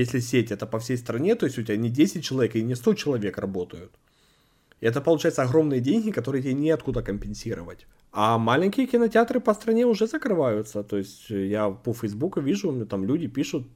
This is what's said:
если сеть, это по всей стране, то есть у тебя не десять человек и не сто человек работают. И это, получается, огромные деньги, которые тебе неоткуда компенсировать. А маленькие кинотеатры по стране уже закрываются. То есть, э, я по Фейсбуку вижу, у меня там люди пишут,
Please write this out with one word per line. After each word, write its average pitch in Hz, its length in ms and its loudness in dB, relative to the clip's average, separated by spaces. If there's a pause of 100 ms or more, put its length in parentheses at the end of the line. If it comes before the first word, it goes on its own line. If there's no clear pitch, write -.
если 123 200 0
сеть, 117 320 2
это 101 140 -6
по 113 120 -4
всей 120 180 -4
стране, 120 380 0
то 226 120 0
есть 120 120 -2
у 117 40 -2
тебя 110 140 -2
не 117 140 0
десять 151 340 2
человек 127 320 0
и 110 60 0
не 123 140 -2
сто 208 180 2
человек 107 440 -2
работают. 92 520 -6 (880)
И 113 60 0
это, 120 140 0
получается, 160 420 2
огромные 135 380 4
деньги, 208 320 2
которые 135 300 -2
тебе 135 120 0
неоткуда 143 480 0
компенсировать. 101 840 -8 (260)
А 110 260 2
маленькие 170 480 2
кинотеатры 233 540 4
по 220 140 2
стране 226 300 2
уже 220 220 2
закрываются. 123 800 0
То 104 140 -4
есть, - 320 -8
э, 98 160 -2
я 104 240 0
по 95 220 -4
Фейсбуку 113 480 -4
вижу, 180 280 0
у 147 40 -2
меня 123 120 -4
там 98 200 -4
люди 139 220 0
пишут, 135 500 -4